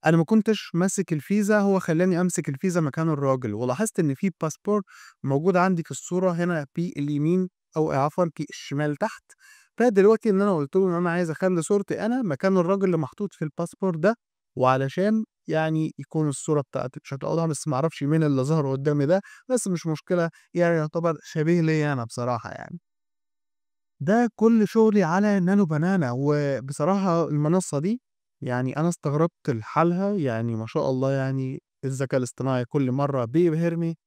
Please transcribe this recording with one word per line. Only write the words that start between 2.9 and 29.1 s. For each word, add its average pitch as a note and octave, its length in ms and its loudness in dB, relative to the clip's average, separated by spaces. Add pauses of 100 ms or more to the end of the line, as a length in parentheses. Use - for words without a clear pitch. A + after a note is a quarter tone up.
الراجل، C3+ 460 0
ولاحظت B2 460 -2
إن D3 140 0
في G3 160 -2 (120)
باسبور G3+ 400 -2 (400)
موجود D3+ 340 0
عندي F3+ 260 2
في - 80 -10
الصورة F3+ 420 -2
هنا E3+ 420 -2
في E3+ 220 -4
اليمين D3+ 520 0 (280)
أو D#3 160 0
عفوًا D3+ 440 0
في D3 140 -6
الشمال D3 460 -4
تحت. - 260 -6 (560)
فدلوقتي A3 520 4
إن F#3+ 120 2
أنا G3+ 140 2
قُلت D3 200 -2
له F#3+ 120 2
إن F3 60 0
أنا F3 160 0
عايز E3+ 200 -2
أخلّي F3+ 320 0
صورتي G3+ 440 -2
أنا B3+ 160 0
مكان F#3+ 340 0
الراجل F#3+ 280 2
اللي F#3 120 2
محطوط E3 380 -4
في - 100 -8
الباسبور E3+ 520 -4
ده، F#3 180 2 (420)
وعلشان C3+ 680 2 (240)
يعني D#3 500 0
يكون D#3 300 -2
الصورة D3 320 -2
بتاعتي C3 400 -8
بشكل C#3 260 -10
أوضح، D#3+ 200 0
بس D#3 220 -4
ما C#3+ 80 -2
أعرفش D#3 260 -2
مين D3+ 200 2
اللي C#3+ 200 2
ظهر C#3+ 300 0
قدامي C#3 340 0
ده، F3+ 140 2 (280)
بس B3 200 0
مش E3+ 180 -4
مشكلة، E3 440 -2 (240)
يعني E3+ 220 2
يعتبر D#3+ 480 -2
شبيه E3+ 360 0
ليّا D#3 320 2
أنا B2 120 -4
بصراحة A#2+ 460 -6
يعني. - 280 -14 (1200)
ده A3 360 2
كل A3 320 6
شغلي A3 340 4
على G3 380 2
نانو G3 260 4
بنانا، D#3 500 0
وبصراحة D3 1120 0
المنصة D3+ 500 0
دي G3+ 220 -2 (420)
يعني B2+ 340 -2
أنا D#3+ 120 0
استغربت D#3+ 640 -2